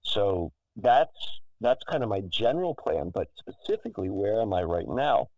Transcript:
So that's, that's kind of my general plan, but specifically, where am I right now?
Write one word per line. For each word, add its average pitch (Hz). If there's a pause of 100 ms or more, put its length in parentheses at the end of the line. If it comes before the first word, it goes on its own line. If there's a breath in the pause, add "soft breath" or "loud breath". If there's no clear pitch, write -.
So 95 (260)
that's, 123 (220)
that's 123
kind 151
of 113
my 98
general 131
plan, 82
but - (100)
specifically, 160
where 101
am 107
I 90
right 85
now? 123